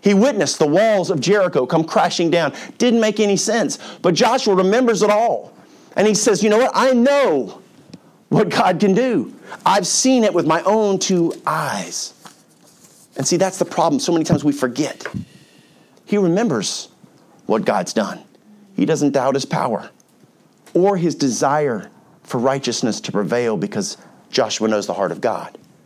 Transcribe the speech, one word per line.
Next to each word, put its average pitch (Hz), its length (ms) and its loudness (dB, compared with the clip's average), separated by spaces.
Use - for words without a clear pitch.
He 202 140 4
witnessed 208 420 2
the 160 80 2
walls 190 460 2
of 156 80 -2
Jericho 170 480 0
come 160 160 0
crashing 170 480 0
down. 160 200 2
Didn't 233 200 4
make 214 200 0
any 202 180 2
sense. 208 400 -2
But 170 140 2
Joshua 226 400 2
remembers 208 480 2
it 208 80 4
all. 208 420 -2
And 202 120 4
he 208 80 4
says, 208 260 2
"You 214 80 2
know 208 80 4
what? 254 160 2
I 254 200 2
know 240 680 2
what 214 200 2
God 185 300 2
can 196 160 4
do. 240 400 0
I've 190 220 2
seen 254 380 2
it 190 100 2
with 156 140 2
my 160 160 0
own 202 340 2
two 180 340 0
eyes." 120 680 -6
And 131 100 -4
see, 175 100 0
that's 185 220 -2
the 170 60 -2
problem. 156 340 0
So - 120 -4
many 165 140 0
times 143 180 -2
we 147 80 2
forget. 135 540 -4
He 202 120 -2
remembers 175 680 -2
what 107 200 0
God's 101 280 -2
done. 92 300 -4
He - 100 0
doesn't 147 260 0
doubt 135 240 0
his - 100 -4
power - 460 -4
or 190 240 2
his 165 160 -2
desire 135 760 -2
for - 160 -6
righteousness 123 600 -2
to - 100 -10
prevail 107 460 -2
because 101 400 -6
Joshua 110 380 -2
knows 104 200 -2
the 92 60 -4
heart 95 200 -4
of 104 80 -14
God. - 360 -4